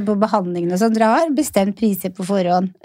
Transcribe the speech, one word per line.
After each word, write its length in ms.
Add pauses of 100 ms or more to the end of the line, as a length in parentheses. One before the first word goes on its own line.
på 120
behandlingen 540
og 80
sånn. 140
Dere 160
har 220
bestemt 440
priser 360
på 120
forhånd. 480 (140)